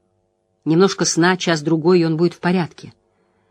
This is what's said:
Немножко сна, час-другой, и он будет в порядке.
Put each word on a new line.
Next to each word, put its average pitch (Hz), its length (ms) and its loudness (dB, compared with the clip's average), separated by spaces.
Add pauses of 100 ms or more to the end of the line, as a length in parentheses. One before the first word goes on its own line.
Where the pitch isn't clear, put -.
(640)
Немножко 175 400 2
сна, 175 320 2
час-другой, 165 640 0
и 165 40 2
он 165 120 -2
будет 170 180 0
в - 60 -20
порядке. 175 520 -4 (580)